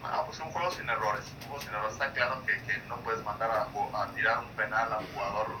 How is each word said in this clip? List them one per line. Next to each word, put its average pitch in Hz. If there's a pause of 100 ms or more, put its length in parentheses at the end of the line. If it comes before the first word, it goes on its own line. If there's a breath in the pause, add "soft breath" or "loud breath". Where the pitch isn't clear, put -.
(120)
Ah, -
pues -
un -
juego 180
sin -
errores, 110 (160)
un -
juego 143
sin -
errores. 107
Está 135
claro 131
que, - (100)
que 117 (100)
no 117
puedes 113
mandar 110
a 107
ju-, 104
a 101
tirar 113
un 113
penal 113
a 107
un 110
jugador 104 (120)